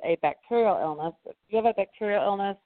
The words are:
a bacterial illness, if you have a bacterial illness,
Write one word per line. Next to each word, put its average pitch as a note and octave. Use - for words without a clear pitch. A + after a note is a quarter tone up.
a E3
bacterial G#3+
illness, D#3
if -
you G#3
have A3+
a A3+
bacterial G3+
illness, G3